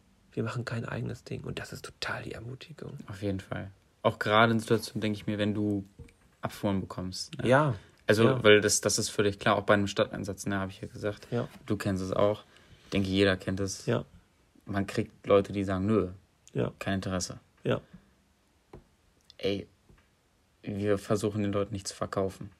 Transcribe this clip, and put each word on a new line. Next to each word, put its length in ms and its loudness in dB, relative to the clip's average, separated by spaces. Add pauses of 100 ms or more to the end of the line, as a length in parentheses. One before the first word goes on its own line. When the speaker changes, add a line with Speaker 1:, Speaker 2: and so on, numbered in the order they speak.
(340)
Speaker 1:
Wir 100 -4
machen 200 -6
kein 220 -6
eigenes 400 -8
Ding. 180 -10
Und 160 -8
das 140 -10
ist 100 -14
total 400 -8
die 80 -10
Ermutigung. 640 -14 (140)
Speaker 2:
Auf 140 -12
jeden 200 -2
Fall. 280 -8 (320)
Auch 160 2
gerade 360 6
in 80 2
Situationen, 400 0
denke 160 0
ich 100 -8
mir, 100 -2
wenn 160 0
du 320 0 (540)
Abfuhren 400 -2
bekommst, 580 -8
ne? 120 -2
Speaker 1:
Ja. 260 4 (320)
Speaker 2:
Also, 160 6
Speaker 1:
Ja. 200 4
Speaker 2:
weil 180 10
das, 200 2
das 160 2
ist 120 -2
völlig 300 0
klar, 180 4
auch 60 0
bei 100 4
einem 140 4
Stadteinsatz, 580 -2
ne, 120 -2
habe 140 -4
ich 100 -18
ja 60 -10
gesagt. 440 -8
Speaker 1:
Ja. 160 -2 (180)
Speaker 2:
Du 100 -2
kennst 260 -2
es 120 -4
auch. 300 2 (420)
Ich 60 -20
denke, 180 0
jeder 280 4
kennt 220 -4
es. 260 -6
Speaker 1:
Ja. 200 0 (600)
Speaker 2:
Man 220 -2
kriegt 400 -6
Leute, 260 6
die 120 -2
sagen, 200 -2
"Nö, 240 2 (440)
Speaker 1:
Ja. 260 -2
Speaker 2:
kein 160 -4
Interesse." 440 -4 (240)
Speaker 1:
Ja. 180 -2 (1600)
Speaker 2:
Ey, 300 -4 (960)
wir 360 0
versuchen 460 -2
den 80 -2
Leuten 220 -2
nicht 140 -8
zu 80 -12
verkaufen. 640 -4